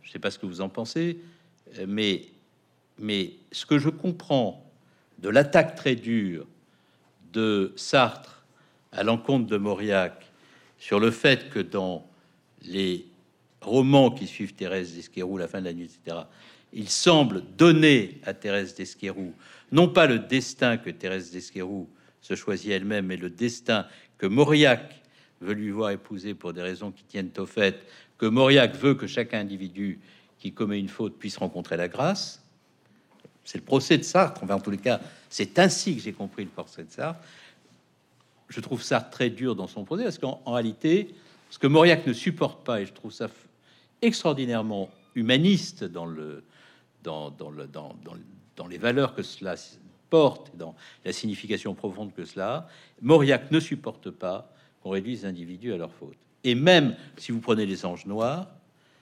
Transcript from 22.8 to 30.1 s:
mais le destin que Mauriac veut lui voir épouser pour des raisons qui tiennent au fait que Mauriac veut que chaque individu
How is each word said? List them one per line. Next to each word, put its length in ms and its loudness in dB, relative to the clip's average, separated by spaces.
mais 100 -6
le 120 -8
destin 580 -4
que 80 -2
Mauriac 760 4
veut 140 -4
lui 160 -4
voir 200 -2
épouser 440 -8
pour 180 -10
des 100 -10
raisons 280 -8
qui 140 -20
tiennent 340 -8
au 80 -6
fait 300 0
que 80 0
Mauriac 500 6
veut 180 4
que 120 -4
chaque 280 -4
individu 640 -6